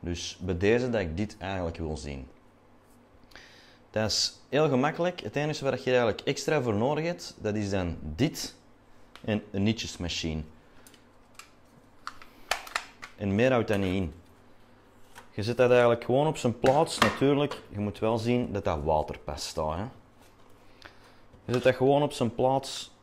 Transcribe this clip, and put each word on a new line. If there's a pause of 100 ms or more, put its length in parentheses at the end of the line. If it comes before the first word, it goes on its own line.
Dus
bij
deze
dat
ik
dit
eigenlijk
wil
zien. (1600)
Dat
is
heel
gemakkelijk.
Het
enige
wat
je
eigenlijk
extra
voor
nodig
hebt,
dat
is
dan
dit (680)
en
een
nietjesmachine. (2750)
En
meer
houdt
dat
niet
in. (1160)
Je
zet
dat
eigenlijk
gewoon
op
zijn
plaats.
Natuurlijk,
je
moet
wel
zien
dat
dat
waterpas
staat,
hè. (1600)
Je
zet
dat
gewoon
op
zijn
plaats